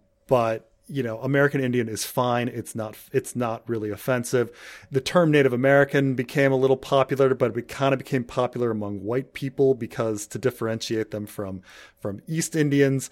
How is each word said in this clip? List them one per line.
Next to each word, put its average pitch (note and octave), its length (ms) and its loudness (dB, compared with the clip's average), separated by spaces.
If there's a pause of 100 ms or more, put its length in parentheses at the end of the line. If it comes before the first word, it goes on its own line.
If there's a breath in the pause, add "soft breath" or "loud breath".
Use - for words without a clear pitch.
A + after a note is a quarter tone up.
(280)
but, A2+ 420 0 (180)
you C#3 160 -4
know, A2+ 160 -6
American C#3 440 2
Indian A#2+ 240 0
is A2 160 -6
fine. A#2+ 440 0
It's A#2+ 280 -10
not, A2 200 -8 (160)
it's B2+ 240 -2
not A#2 340 -4
really G#2+ 220 -4
offensive. A#2+ 580 0 (420 loud breath)
The C3+ 100 0
term F3 300 2
Native C3+ 220 4
American C3+ 640 4
became C3+ 360 2
a C3 40 2
little C3 220 4
popular, C3+ 580 2
but A#2 220 0
it A#2+ 100 -6
kinda C#3 300 0
became B2+ 260 -4
popular A#2+ 480 -2
among G2+ 320 -6
white B2+ 300 -4
people C3+ 420 0
because A2+ 520 -4
to - 120 -10
differentiate A2+ 720 -4
them G#2 160 -8
from, F#2+ 340 -10 (380 loud breath)
from G2+ 280 -8
East D#3+ 280 -4
Indians. C#3 560 2